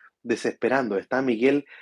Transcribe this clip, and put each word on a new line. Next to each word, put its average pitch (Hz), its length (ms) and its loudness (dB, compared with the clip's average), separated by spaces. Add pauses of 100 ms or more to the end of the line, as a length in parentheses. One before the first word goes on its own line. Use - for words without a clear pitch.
(220)
desesperando". 117 760 -2
Está 127 240 -2
Miguel 135 440 2 (160)